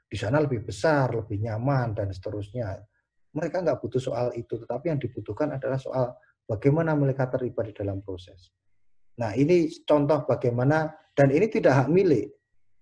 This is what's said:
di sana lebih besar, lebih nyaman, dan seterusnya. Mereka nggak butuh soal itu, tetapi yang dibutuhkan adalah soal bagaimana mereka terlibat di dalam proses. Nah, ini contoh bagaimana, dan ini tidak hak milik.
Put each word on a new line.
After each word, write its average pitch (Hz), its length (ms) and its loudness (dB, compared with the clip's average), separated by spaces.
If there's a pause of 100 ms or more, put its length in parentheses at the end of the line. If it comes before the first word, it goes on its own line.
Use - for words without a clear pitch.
di - 80 -16
sana 110 240 0
lebih 143 240 0
besar, 131 480 0
lebih 107 320 -6
nyaman, 117 560 -2
dan 98 160 -4
seterusnya. 107 640 -8 (560)
Mereka 170 320 -4
nggak 139 160 0
butuh - 160 -4
soal 120 400 -2
itu, 117 160 -10
tetapi 123 400 -4
yang 139 80 -4
dibutuhkan 135 560 -6
adalah 131 200 -4
soal 127 360 -4 (320)
bagaimana 151 480 2
mereka 135 320 0
terlibat 120 400 -4
di 107 80 -14
dalam 98 240 -6
proses. - 560 -14 (640)
Nah, 113 160 -4
ini 156 320 4 (160)
contoh 147 400 2
bagaimana, 131 640 2 (320)
dan 139 160 6
ini 208 160 4
tidak 151 320 4
hak 127 80 0
milik. 165 400 4 (520)